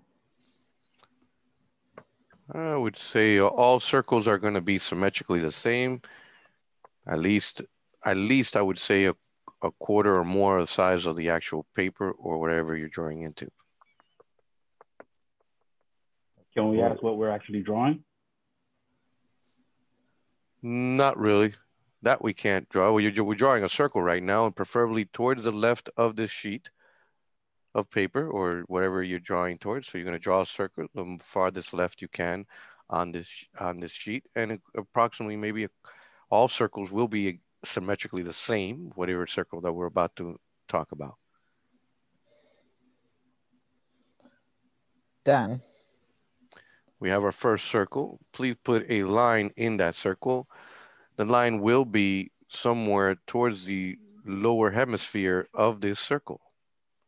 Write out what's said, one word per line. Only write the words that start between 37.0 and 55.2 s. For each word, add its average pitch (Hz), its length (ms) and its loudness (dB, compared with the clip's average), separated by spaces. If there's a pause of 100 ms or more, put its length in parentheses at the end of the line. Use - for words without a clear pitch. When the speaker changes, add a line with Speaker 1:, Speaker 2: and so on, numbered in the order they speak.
Speaker 1:
be 98 320 -2 (240)
symmetrically 95 600 -6
the 85 80 -10
same, 110 640 -6
whatever 90 300 -2
circle - 340 -6
that 87 120 -2
we're 87 140 -4
about 87 300 -2
to 85 200 -10 (320)
talk 80 240 -4
about. 73 240 -12 (4000)
Speaker 3:
Done. 127 380 2 (1400)
Speaker 1:
We 92 120 -2
have 101 140 2
our 95 80 0
first 110 340 0
circle. - 540 -2 (120)
Please 127 320 -4
put 113 260 2
a 104 140 2
line 110 520 2
in 113 220 -2
that 85 160 2
circle. 127 540 -2 (680)
The 107 80 0
line 117 360 2
will 120 240 4
be 98 460 0 (180)
somewhere 101 680 0 (100)
towards 117 380 -2
the 92 340 -6 (280)
lower 107 440 2
hemisphere 101 840 -2